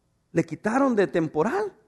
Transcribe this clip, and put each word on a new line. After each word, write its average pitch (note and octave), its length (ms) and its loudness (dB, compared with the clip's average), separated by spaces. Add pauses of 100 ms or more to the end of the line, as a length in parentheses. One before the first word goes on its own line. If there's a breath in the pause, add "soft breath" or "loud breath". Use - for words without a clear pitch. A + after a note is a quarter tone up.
(320)
Le E3 100 0
quitaron A#3+ 540 0
de F#3+ 100 4
temporal F3+ 640 -2 (160)